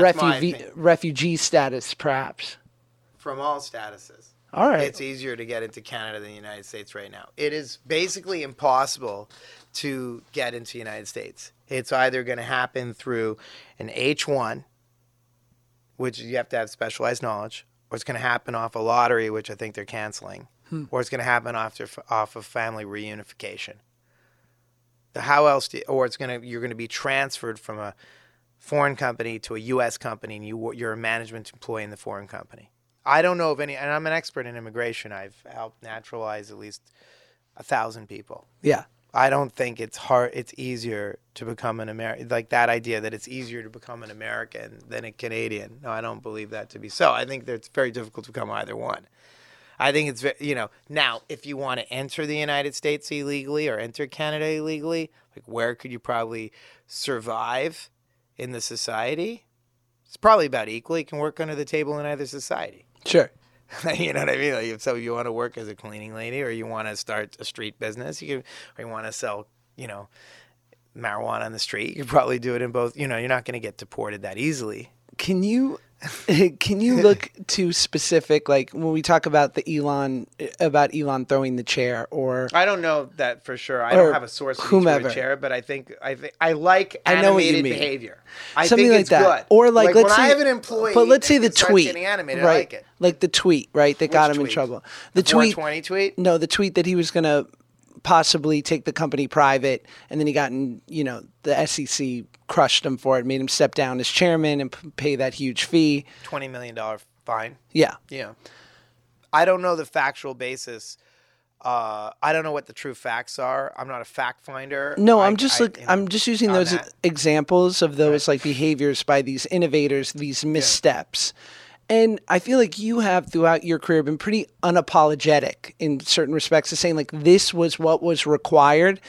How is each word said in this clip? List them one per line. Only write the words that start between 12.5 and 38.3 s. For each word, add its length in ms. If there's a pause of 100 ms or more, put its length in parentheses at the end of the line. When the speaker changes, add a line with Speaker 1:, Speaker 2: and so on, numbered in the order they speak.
Speaker 1:
through 440 (400)
an 140
H 360
one, 360 (1300)
which 240
you 160
have 140
to 80
have 120
specialized 520
knowledge, 440 (240)
or 60
it's 80
gonna 140
happen 360
off 200
a 40
lottery, 520
which 200
I 40
think 200
they're 100
canceling, 640 (200)
Speaker 2:
Hmm. 220
Speaker 1:
or 100
it's 100
gonna 120
happen 340
off, 240 (300)
off 260
of 100
family 380
reunification. 920 (1400)
The, 80
how 240
else 220
do, 200
or 180
it's 100
gonna, 240
you're 220
gonna 120
be 140
transferred 720
from 200
a 160 (640)
foreign 380
company 440
to 140
a 40
U 240
S 160
company, 380
and 100
you 100
wo-, 160
you're 200
a 40
management 560
employee 320
in 60
the 60
foreign 320
company. 420 (340)
I 160
don't 160
know 140
of 100
any, 160
and 140
I'm 160
an 60
expert 340
in 100
immigration. 560
I've 380
helped 320
naturalize 720
at 60
least 220 (760)
a 60
thousand 460
people. 380 (160)